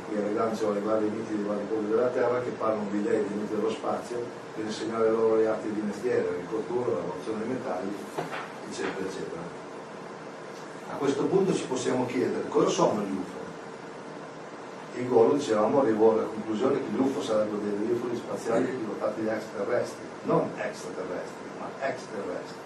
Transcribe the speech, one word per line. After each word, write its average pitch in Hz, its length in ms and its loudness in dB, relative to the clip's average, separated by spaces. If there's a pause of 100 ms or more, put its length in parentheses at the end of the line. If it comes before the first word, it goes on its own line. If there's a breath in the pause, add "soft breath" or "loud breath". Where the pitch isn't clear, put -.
qui 107 100 -4
a 104 40 2
Legancio 107 500 0
ai 101 80 0
vari 107 300 2
miti 110 260 -4
dei 104 80 0
vari 101 240 -2
poli 107 220 0
della 117 180 4
Terra 123 320 2
che 120 120 -2
parlano 107 380 0
di 104 140 0
dei, 104 240 2
dei 101 80 -4
miti 104 180 -4
dello 107 160 2
spazio, 110 460 -2 (400)
per 110 80 -4
insegnare 110 460 2
loro 113 260 4
le 110 100 6
arti 110 280 0
di 104 80 -2
mestiere, 117 420 2
l'agricoltura, 117 640 -2
la 110 120 2
lavorazione - 400 -4
dei 110 100 -4
metalli, 101 460 -2 (720)
eccetera, - 360 -4
eccetera. - 360 -6 (1500)
A - 40 -6
questo 139 300 2
punto 180 280 4
ci - 120 0
possiamo 127 400 0
chiedere 113 420 0
cosa - 220 4
sono - 320 4
gli 98 100 -2
ufof. - 1800 -10
Il 123 140 -2
Golo, 113 240 8
dicevamo, 107 480 4
arrivò 110 320 8
alla - 100 2
conclusione 110 560 0
che - 160 -4
gli - 20 0
ufof - 280 2
sarebbero 107 320 2
dei 104 180 -2
velivoli 117 400 0
spaziali 117 520 0
pilotati 110 580 -2
da 110 100 0
extraterrestri, 110 680 -2 (180)
non - 320 4
extraterrestri, - 880 -6 (160)
ma - 80 -8 (180)
extraterrestri. 90 800 -6